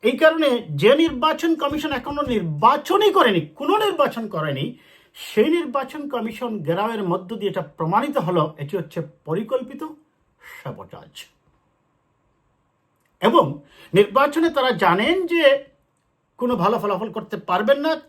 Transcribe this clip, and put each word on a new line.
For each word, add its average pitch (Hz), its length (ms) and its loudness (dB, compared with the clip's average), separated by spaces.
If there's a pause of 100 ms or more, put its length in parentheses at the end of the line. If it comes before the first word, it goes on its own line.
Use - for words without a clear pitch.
এই 262 160 2
কারণে 311 520 2
যে 175 260 4
নির্বাচন 311 580 0
কমিশন 294 380 -4
এখনো 285 300 -4
নির্বাচনই 240 880 2
করেনি, 233 280 4
কোনো 294 380 -2
নির্বাচন 320 500 0
করেনি, 151 500 -6 (360)
সেই - 360 0
নির্বাচন 285 580 -4
কমিশন 226 540 -6
ঘেরাওয়ের 208 400 -2
মধ্য 185 340 -4
দিয়ে 196 140 -4
এটা 185 120 -6
প্রমাণিত 220 540 -2
হলো, 165 420 0
এটি 147 180 -8
হচ্ছে 156 260 -6 (220)
পরিকল্পিত 254 600 -6 (760)
সাবোটাজ। - 640 -16 (1900)
এবং 196 400 2 (340)
নির্বাচনে 285 560 4
তারা 262 200 0
জানেন 226 560 2
যে 302 380 4 (760)
কোনো 240 180 0
ভালো 202 220 2
ফলাফল 202 340 -4
করতে 214 240 -10
পারবেন 214 420 2
না, 311 180 0 (120)